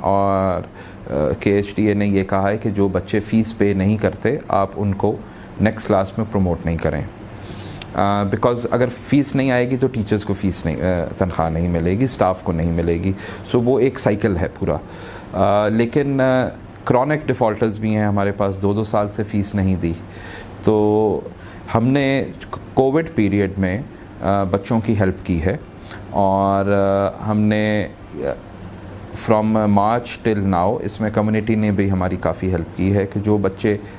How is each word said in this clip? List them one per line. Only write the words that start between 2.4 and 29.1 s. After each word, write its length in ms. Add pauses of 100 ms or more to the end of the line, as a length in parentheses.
ہے 80
کہ 120
جو 180
بچے 320
فیس 380
پے 160
نہیں 220
کرتے، 400 (120)
آپ 280
ان 180
کو 220 (440)
نیکسٹ 260
کلاس 320
میں 140
پروموٹ 340
نہیں 100
کریں۔ 260 (920)
آ، 280
because 480
اگر 160 (220)
فیس 260
نہیں 160
آئے 200
گی 60
تو 100
ٹیچرز 380
کو 100
فیس 320
نہیں، 100
آ، 280 (140)
تنخواہ 320
نہیں 180
ملے 300
گی، 60
اسٹاف 380
کو 100
نہیں 200
ملے 220
گی، 180 (440)
so 80
وہ 160
ایک 200
سائیکل 360
ہے 120 (100)
پورا۔ 180 (560)
آ، 360
لیکن، 520
آ، 280 (360)
کرونک 420
ڈیفالٹرز 540
بھی 160
ہیں 80
ہمارے 280
پاس، 300
دو 100
دو 120
سال 240
سے 140
فیس 320
نہیں 280
دی، 100 (720)
تو 560 (540)
ہم 140
نے 360 (500)
کووڈ 400
پیریڈ 440
میں، 240 (380)
آ، 240
بچوں 360
کی 200
ہیلپ 260
کی 160
ہے، 140 (540)
اور، 560
آ، 640
ہم 100
نے، 480 (260)
آ، 40 (1120)